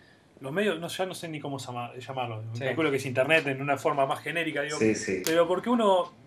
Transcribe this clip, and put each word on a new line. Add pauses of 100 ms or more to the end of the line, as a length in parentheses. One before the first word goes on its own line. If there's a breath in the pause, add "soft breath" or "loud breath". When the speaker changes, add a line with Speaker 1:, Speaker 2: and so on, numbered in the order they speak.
(400 soft breath)
Speaker 1:
los
medios,
no,
ya
no
sé
ni
cómo
llama-,
llamarlo, (100)
Speaker 2:
Sí.
Speaker 1:
calculo
que
es
internet
en
una
forma
más
genérica,
digo,
Speaker 3:
Sí,
sí.
Speaker 1:
pero
porque
uno (140)